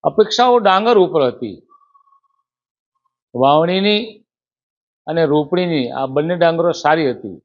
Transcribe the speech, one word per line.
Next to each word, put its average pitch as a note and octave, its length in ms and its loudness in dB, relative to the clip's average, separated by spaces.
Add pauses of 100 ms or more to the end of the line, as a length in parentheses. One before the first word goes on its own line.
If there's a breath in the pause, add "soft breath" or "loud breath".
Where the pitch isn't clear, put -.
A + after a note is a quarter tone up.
અપેક્ષાઓ A#3+ 540 2
ડાંગર G#3 400 2
ઉપર E3+ 260 2
હતી, A2+ 320 -6 (1800)
વાવણીની F3 680 2 (1040)
અને E3 200 -2
રોપણીની, D3+ 640 -2
આ C3+ 160 -6
બંને D3 300 -2
ડાંગરો E3 360 0
સારી D3+ 380 0
હતી. G2 340 -10